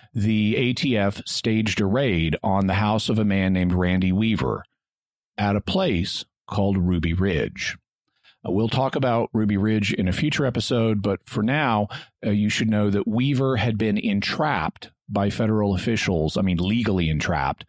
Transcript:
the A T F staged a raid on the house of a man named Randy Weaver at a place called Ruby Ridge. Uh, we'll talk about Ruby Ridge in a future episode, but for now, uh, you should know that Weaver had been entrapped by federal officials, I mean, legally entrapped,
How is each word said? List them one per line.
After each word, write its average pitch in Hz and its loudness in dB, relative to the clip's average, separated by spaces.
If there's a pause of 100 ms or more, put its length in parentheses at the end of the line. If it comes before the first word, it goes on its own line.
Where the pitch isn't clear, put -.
(140)
the 107 2
A 127 0
T 120 0
F 101 0
staged 110 -2
a 104 2
raid 95 0
on 98 2
the 95 2
house 107 0
of 110 2
a 110 2
man 95 2
named 90 2
Randy 92 2
Weaver 92 0 (760)
at 104 0
a 104 0
place 117 -2 (220)
called 98 0
Ruby 87 0
Ridge. 87 -2 (680)
Uh, - -4
we'll 107 0
talk 131 0
about 120 0
Ruby 107 0
Ridge 104 2
in 92 0
a 92 0
future 151 0
episode, 113 0
but 98 -2
for - -4
now, 117 2 (380)
uh, 107 0
you 104 2
should 110 -2
know 104 2
that 101 0
Weaver 131 0
had 110 0
been 107 0
entrapped 104 -2 (160)
by 101 0
federal 107 0
officials, 92 0
I - 0
mean, 92 0
legally 95 0
entrapped, 73 -2